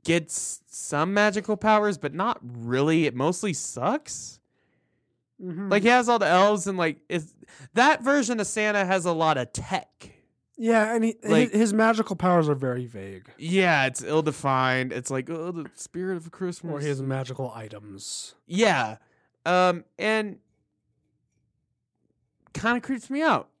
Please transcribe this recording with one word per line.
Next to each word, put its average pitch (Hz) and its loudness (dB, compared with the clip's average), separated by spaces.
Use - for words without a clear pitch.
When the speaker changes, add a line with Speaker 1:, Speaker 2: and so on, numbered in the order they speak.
Speaker 1:
gets - -2
some 160 -4
magical 208 0
powers, 208 2
but 143 -6
not 214 -4
really. 127 0
It 123 -2
mostly 175 -2
sucks. - -6
Speaker 2:
Mm-hmm. 180 -8
Speaker 1:
Like, 196 2
he 233 6
has 247 4
all 233 4
the 190 2
elves 190 4
and, 190 -4
like, 160 -2
it's, 170 -6
that 269 4
version 247 2
of 196 -2
Santa 208 0
has 180 0
a 175 2
lot 160 2
of 123 -4
tech. - -8
Speaker 2:
Yeah, 226 2
and 226 2
he, 226 0
Speaker 1:
Like 214 4
Speaker 2:
his, 208 2
his 214 4
magical 220 2
powers 175 2
are 147 2
very 127 -4
vague. 98 -16
Speaker 1:
Yeah, 165 2
it's 127 -6
ill-defined. 131 0
It's 123 -8
like, 131 -4
"Oh, 165 -6
the 160 -10
spirit 185 -8
of 165 -12
Christmas." 175 -8
Speaker 2:
Or 143 -6
he 147 -4
has 135 -2
magical 135 -6
items. 104 -14
Speaker 1:
Yeah. 165 0
Um, 180 2
and 214 -2
kinda 240 -2
creeps 262 -8
me 277 -4
out. 226 0